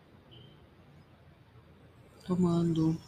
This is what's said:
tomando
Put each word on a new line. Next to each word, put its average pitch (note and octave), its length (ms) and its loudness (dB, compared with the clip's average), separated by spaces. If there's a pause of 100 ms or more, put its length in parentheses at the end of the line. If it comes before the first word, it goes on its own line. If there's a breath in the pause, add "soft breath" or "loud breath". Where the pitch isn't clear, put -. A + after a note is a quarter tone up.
(2250)
tomando E3+ 800 0